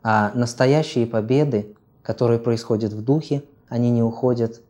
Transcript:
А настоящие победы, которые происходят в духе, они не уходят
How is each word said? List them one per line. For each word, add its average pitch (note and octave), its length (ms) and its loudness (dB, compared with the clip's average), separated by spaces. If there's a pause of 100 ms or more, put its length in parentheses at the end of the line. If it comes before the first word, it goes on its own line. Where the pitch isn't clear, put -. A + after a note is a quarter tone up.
А G#2+ 300 2
настоящие B2 720 0
победы, A#2 680 0 (260)
которые A#2 380 0
происходят A2+ 540 -2
в G#2+ 100 -10
духе, C#3+ 400 -2 (240)
они A#2+ 240 0
не A#2 100 2
уходят A#2 680 0